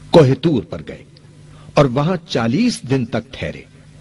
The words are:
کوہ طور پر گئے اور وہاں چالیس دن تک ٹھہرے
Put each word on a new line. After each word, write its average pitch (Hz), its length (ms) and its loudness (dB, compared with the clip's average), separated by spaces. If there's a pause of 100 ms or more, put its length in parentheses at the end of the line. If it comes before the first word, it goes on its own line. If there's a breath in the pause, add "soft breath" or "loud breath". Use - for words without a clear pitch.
کوہ 160 180 8 (140)
طور 143 220 0
پر - 240 -14
گئے - 160 -16 (720 loud breath)
اور 147 120 4
وہاں 143 300 -2 (140)
چالیس 139 600 -2
دن 131 160 -2
تک 113 160 -6 (100)
ٹھہرے 71 300 -10 (400)